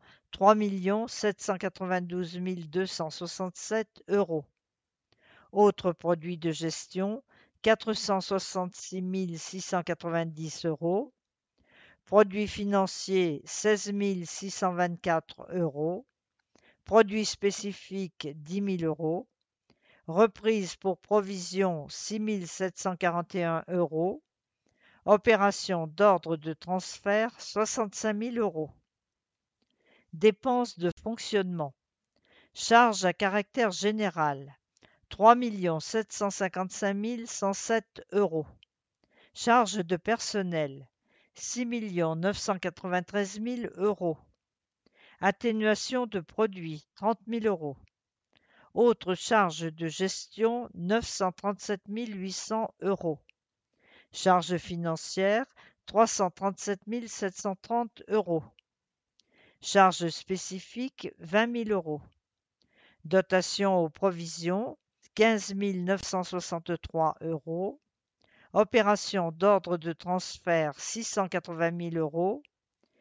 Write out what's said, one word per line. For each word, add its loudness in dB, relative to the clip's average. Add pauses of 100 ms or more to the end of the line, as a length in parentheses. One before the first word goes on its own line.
(300)
trois 6
millions 0
sept -2
cent -2
quatre-vingt-douze -4
mille -6
deux -2
cent -6
soixante-sept -6
euros. 0 (1080)
Autres 4
produits -2
de -2
gestion, -4 (400)
quatre 2
cent 0
soixante-six -4
mille -4
six -12
cent -2
quatre-vingt-dix -4
euros. -2 (920)
Produits 6
financiers, 0
seize 0
mille -2
six -10
cent -2
vingt-quatre -2
euros. -2 (800)
Produits 4
spécifiques, -4
dix -6
mille -2
euros. -2 (800)
Reprise 2
pour -2
provision, 0
six -8
mille -4
sept -6
cent -4
quarante -2
et -2
un -2
euros. 0 (840)
Opération 4
d'ordre 4
de -6
transfert, -2
soixante-cinq -2
mille -4
euros. -2 (1400)
Dépenses 2
de 0 (120)
fonctionnement. -2 (800)
Charges 4
à 4
caractère 0
général, -2 (520)
trois 8
millions 0
sept -4
cent -2
cinquante-cinq -4
mille -6
cent -2
sept -2
euros. 2 (880)
Charges 2
de 0
personnel, -2 (460)
six -6
millions -2
neuf 0
cent -2
quatre-vingt-treize -4
mille -6
euros. 0 (1040)
Atténuation 0
de -6
produits, -4 (120)
trente -2
mille -2
euros. -2 (960)
Autres 4
charges 2
de -6
gestion, -2
neuf 0
cent -2
trente-sept -6
mille -8
huit -6
cents -6
euros. -2 (920)
Charges 2
financières, -2 (380)
trois 4
cent 0
trente-sept -6
mille -6
sept -6
cent -4
trente -4
euros. 2 (1160)
Charges 4
spécifiques, -8
vingt 0
mille -4
euros. -2 (1040)
Dotation 2
aux 2
provisions, -2 (360)
quinze 4
mille -2
neuf 0
cent -4
soixante-trois -4
euros. -6 (720)
Opération 2
d'ordre 4
de -4
transfert, -2
six -8
cent -2
quatre-vingt -2
mille -4
euros. 0 (580)